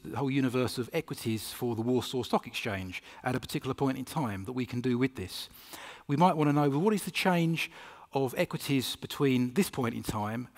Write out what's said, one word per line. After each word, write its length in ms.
the 120
whole 140
universe 480
of 140
equities 600
for 240
the 60
Warsaw 400
Stock 240
Exchange 560
at 140
a 40
particular 340
point 240
in 60
time 420
that 60
we 140
can 140
do 180
with 160
this? 340
We 80
might 200
want 120
to 60
know, 140
well, 120
what 140
is 100
the 80
change 580
of 220
equities 600
between 580
this 160
point 240
in 80
time 440